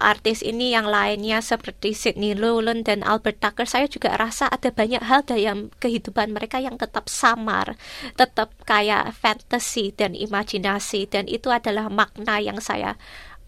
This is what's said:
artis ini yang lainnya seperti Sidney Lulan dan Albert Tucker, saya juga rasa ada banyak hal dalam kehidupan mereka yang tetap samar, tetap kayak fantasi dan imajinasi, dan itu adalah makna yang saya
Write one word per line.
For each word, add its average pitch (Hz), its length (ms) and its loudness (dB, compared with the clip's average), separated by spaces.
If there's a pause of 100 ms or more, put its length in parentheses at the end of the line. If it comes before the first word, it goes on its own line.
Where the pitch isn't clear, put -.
artis 214 400 2
ini 240 320 0
yang 220 80 2
lainnya 208 560 2
seperti 214 560 -4
Sidney 208 400 0
Lulan 226 480 2
dan 208 160 2
Albert 220 400 0
Tucker, 220 240 0
saya 262 240 2
juga - 320 -2
rasa 226 320 0
ada - 160 2
banyak 240 320 0
hal 262 240 4
dalam 214 560 0
kehidupan 220 560 0
mereka 220 240 -4
yang 262 160 -6
tetap - 320 -6
samar, 220 720 0 (400)
tetap 226 320 2 (160)
kayak 208 480 2
fantasi 214 800 -2
dan 196 160 0
imajinasi, 202 960 -2
dan 202 160 0
itu 233 240 -4
adalah 220 400 0
makna 208 480 0
yang 208 240 -2
saya 208 400 -4 (480)